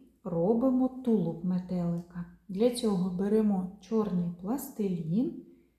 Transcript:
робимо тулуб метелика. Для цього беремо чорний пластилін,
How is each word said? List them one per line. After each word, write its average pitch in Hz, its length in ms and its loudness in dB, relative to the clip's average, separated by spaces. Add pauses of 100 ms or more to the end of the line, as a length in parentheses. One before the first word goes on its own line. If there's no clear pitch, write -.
(240)
робимо 233 640 2
тулуб 180 560 0
метелика. 175 840 -2 (220)
Для 208 220 2
цього 196 400 0
беремо 196 680 0
чорний 185 500 0 (100)
пластилін, 196 1040 -2 (320)